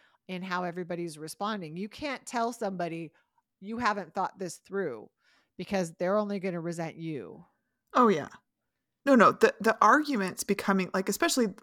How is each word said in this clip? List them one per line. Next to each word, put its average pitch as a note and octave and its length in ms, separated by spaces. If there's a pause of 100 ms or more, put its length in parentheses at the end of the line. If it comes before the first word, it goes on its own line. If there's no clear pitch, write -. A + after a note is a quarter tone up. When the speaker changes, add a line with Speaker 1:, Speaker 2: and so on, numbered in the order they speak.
(280)
Speaker 1:
in F#3 140
how F3+ 220
everybody's F3 540
responding. E3+ 580
You G3+ 120
can't C#4 380
tell A#3+ 260
somebody F3 600 (480)
you A3 180
haven't G#3 360
thought F#3+ 240
this F3+ 180
through E3+ 540 (460)
because F3+ 380
they're F#3 220
only G3+ 240
gonna F3 200
resent E3 360
you. D3+ 480 (480)
Speaker 2:
Oh, B3 160
yeah. D#3+ 200 (800)
No, C4+ 100
no, F3 160
the, - 280
the A3 220
arguments A#3+ 640
becoming, F#3+ 500
like, F#3+ 140
especially B3 400 (140)